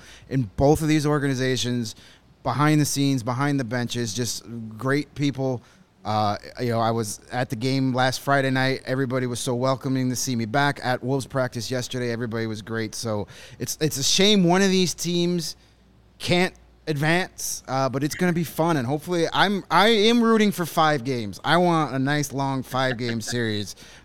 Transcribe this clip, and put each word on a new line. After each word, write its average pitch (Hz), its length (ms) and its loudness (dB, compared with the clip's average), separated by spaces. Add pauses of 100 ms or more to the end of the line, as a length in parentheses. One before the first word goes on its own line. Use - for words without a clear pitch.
(280)
in 127 280 -2
both 143 260 4
of 160 60 0
these 151 180 2
organizations, 131 880 0 (480)
behind 147 400 2
the 143 40 2
scenes, 139 360 0
behind 135 380 -2
the 135 40 -2
benches, 120 500 -4
just 113 300 -6 (340)
great 131 360 -2
people. 131 480 -2 (420)
Uh, 104 340 0 (220)
you 123 100 -2
know, 113 100 0
I 117 120 2
was 113 280 -4 (120)
at 123 200 -4
the 123 40 -6
game 131 380 0
last 127 280 0
Friday 139 300 0
night. 131 340 0
Everybody 131 420 -2
was 120 120 -6
so 131 160 -2
welcoming 131 540 0
to 123 60 -2
see 127 200 -4
me 117 100 -2
back. 143 380 0
At 127 200 -2
Wolves 131 240 -2
practice 123 440 -4
yesterday, 123 400 -4
everybody 113 360 -4
was 110 160 -8
great. 110 320 -6
So 107 320 -4 (320)
it's, - 220 -8
it's 156 160 0
a 139 60 -4
shame 196 400 4
one 175 200 4
of 196 80 4
these 185 240 2
teams 175 600 -2 (640)
can't 180 340 2 (340)
advance, 156 800 -2
uh, 135 220 0
but 131 140 -4
it's 147 120 -2
gonna 180 180 2
be 170 100 -2
fun, 160 340 0
and 123 100 -2
hopefully, 160 460 -2
I'm, 180 380 2
I 180 160 6
am 233 360 6
rooting 220 280 6
for 175 140 -2
five 151 380 2
games. 117 400 -4
I 151 140 4
want 165 380 4
a 135 40 0
nice 143 320 0
long 135 320 -2
five-game 123 580 -2
<laughs> - 0 -
series. 107 540 -4 (300)